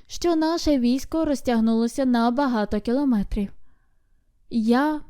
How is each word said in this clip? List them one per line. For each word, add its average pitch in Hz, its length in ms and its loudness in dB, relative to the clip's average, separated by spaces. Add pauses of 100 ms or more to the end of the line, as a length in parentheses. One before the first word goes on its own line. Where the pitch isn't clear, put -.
що 349 280 0
наше 320 440 2
військо 269 460 0
розтягнулося 233 800 0
на 240 260 2
багато 233 480 0
кілометрів. 233 720 0 (1000)
Я, 254 600 2